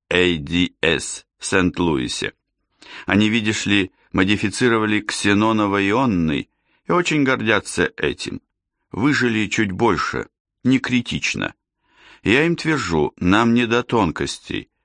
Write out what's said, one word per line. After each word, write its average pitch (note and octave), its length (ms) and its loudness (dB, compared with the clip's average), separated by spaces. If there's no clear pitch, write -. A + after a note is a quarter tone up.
A F2+ 280 2
D E2 340 -2
S - 460 -2
в - 80 -14
Сент-Луисе. D#2+ 880 -2
Они, G#2 220 2
видишь G#2+ 380 -2
ли, G2+ 240 0
модифицировали G#2+ 880 0
ксеноново-ионный G2+ 1500 0
и E3 60 -2
очень E3+ 320 0
гордятся A2 720 0
этим. - 440 -6
Выжили A#2 560 0
чуть G#2 240 -2
больше, F#2 560 0
не B2+ 160 2
критично. E2+ 760 -4
Я C3+ 240 4
им E3+ 80 2
твержу, G2 640 0
нам G#2+ 380 4
не A#2+ 120 2
до A#2+ 160 2
тонкостей, - 840 -2